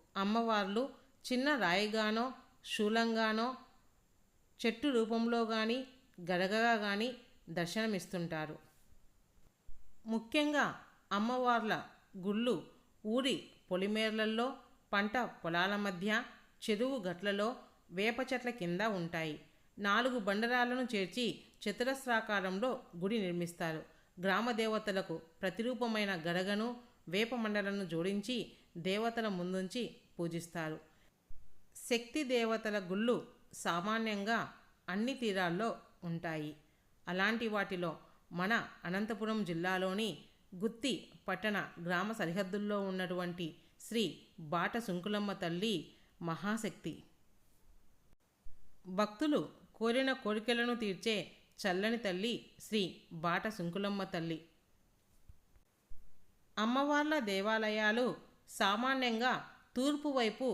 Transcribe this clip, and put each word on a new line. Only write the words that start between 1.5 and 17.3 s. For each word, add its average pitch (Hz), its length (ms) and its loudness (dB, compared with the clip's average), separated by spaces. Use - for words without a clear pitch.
రాయిగానో, 214 680 2
శూలంగానో, 226 840 2
చెట్టు 226 280 0
రూపంలో 233 540 4
గాని, 220 340 2
గరగగా 190 540 2
గాని 208 340 0
దర్శనమిస్తుంటారు. 170 1080 -2
ముఖ్యంగా 277 580 2
అమ్మవార్ల 226 640 2
గుళ్ళు 208 400 2
ఊరి 240 320 2
పొలిమేర్లల్లో, 220 760 0
పంట 208 260 2
పొలాల 180 580 0
మధ్య, 202 340 -2
చెరువు 247 360 0
గట్లలో, 196 500 0